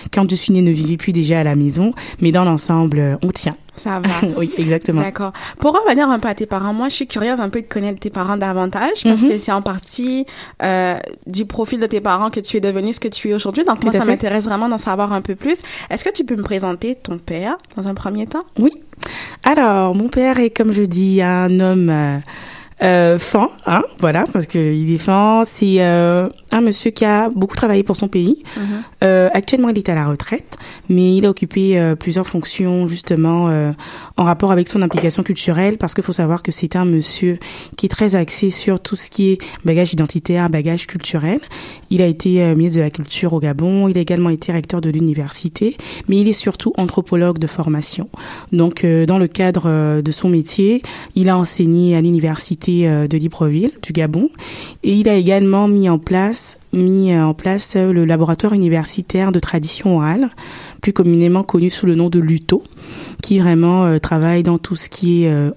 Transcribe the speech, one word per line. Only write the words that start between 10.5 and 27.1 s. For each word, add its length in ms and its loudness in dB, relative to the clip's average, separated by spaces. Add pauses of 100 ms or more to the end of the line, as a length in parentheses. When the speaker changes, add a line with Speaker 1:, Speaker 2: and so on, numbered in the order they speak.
Speaker 2:
euh, 360 -2 (280)
du 200 -6
profil 340 -6
de 60 -2
tes 160 -2
parents 280 0
que 120 -8
tu 160 -4
es 20 -2
devenu 320 -2
ce 80 -6
que 80 -4
tu 220 -6
es 40 0
aujourd'hui. 300 -2
Donc, 160 -2
Speaker 1:
Tout 80 -2
Speaker 2:
moi, 80 0
Speaker 1:
à 40 2
Speaker 2:
ça 60 0
Speaker 1:
fait. 60 0
Speaker 2:
m'intéresse 320 -2
vraiment 240 -2
d'en 100 -2
savoir 360 -2
un 80 -2
peu 140 -8
plus. 200 -2 (340)
Est-ce 140 -8
que 80 -4
tu 140 -4
peux 100 -4
me 80 -4
présenter 520 -4
ton 220 -10
père, 380 -6 (220)
dans 100 -6
un 60 -6
premier 340 -6
temps ? 160 -8 (160)
Speaker 1:
Oui. 120 4 (720)
Alors, 520 4
mon 140 0
père 300 2
est, 100 2
comme 220 0
je 120 2
dis, 380 2
un 380 2
homme, 300 2
euh, 280 0 (680)
euh, 360 4
fan, 280 2 (200)
hein, 160 2 (160)
voilà, 340 2
parce 140 -2
que 100 -4 (160)
il 180 0
est 60 0
fan. 480 2
C'est, 340 2
euh, 480 2 (260)
un 80 4
monsieur 300 0
qui 140 0
a 240 2